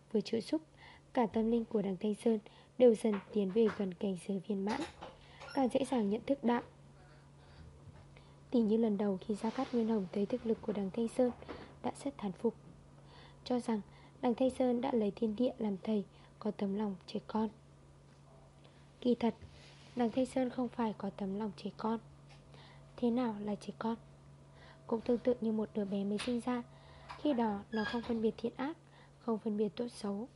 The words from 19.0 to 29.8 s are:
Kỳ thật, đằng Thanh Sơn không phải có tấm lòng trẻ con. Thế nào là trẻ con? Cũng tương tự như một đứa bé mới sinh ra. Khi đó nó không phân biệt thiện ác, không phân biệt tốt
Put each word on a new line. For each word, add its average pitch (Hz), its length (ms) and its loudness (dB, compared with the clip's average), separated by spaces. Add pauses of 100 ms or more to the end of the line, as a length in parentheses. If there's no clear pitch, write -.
Kỳ 247 140 4
thật, 226 200 2 (600)
đằng 240 140 2
Thanh 262 160 2
Sơn 254 240 0
không 247 180 -2
phải 226 300 -2
có 196 120 -6
tấm 196 280 -4
lòng 214 180 -4
trẻ 202 200 -8
con. 226 220 -2 (960)
Thế 240 140 2
nào 233 300 0
là 208 140 -4
trẻ - 240 -8
con? 226 180 -2 (880)
Cũng 226 140 -2
tương 240 180 2
tự 247 220 2
như 220 120 0
một 214 220 0
đứa 208 100 0
bé 196 200 -2
mới 208 140 0
sinh 240 220 -2
ra. 247 220 -2 (560)
Khi 302 140 2
đó 214 380 2
nó 220 140 0
không 233 180 -2
phân 226 200 0
biệt 220 140 4
thiện 233 200 -4
ác, 285 200 -4 (440)
không 226 180 0
phân 208 180 -2
biệt 208 200 2
tốt 240 120 -4